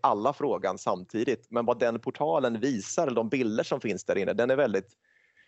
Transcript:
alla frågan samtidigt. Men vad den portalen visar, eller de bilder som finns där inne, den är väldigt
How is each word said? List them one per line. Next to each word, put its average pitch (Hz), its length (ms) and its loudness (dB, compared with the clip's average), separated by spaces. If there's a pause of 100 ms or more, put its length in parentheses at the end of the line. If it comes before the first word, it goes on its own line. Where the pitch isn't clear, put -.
alla 120 320 2
frågan 98 460 -2
samtidigt. 110 720 -2
Men 117 160 0
vad 120 120 2
den 117 220 0
portalen 131 600 -2
visar, 131 460 -2
eller 123 100 0
de 113 120 0
bilder 123 360 0
som 139 160 -4
finns 98 240 -4
där 92 140 2
inne, 98 140 0
den 120 180 0
är 131 60 4
väldigt 104 320 0 (600)